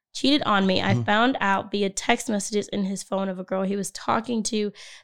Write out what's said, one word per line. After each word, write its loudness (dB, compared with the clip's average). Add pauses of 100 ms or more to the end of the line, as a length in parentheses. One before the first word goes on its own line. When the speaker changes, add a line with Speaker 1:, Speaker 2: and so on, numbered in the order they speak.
(140)
Speaker 1:
cheated 2
on 4
me. 4
I 2
Speaker 2:
Mm. 2
Speaker 1:
found 4
out 0
via 0
text -2
messages -2
in -2
his -4
phone -2
of -6
a -8
girl -2
he 0
was -4
talking -2
to -2 (320)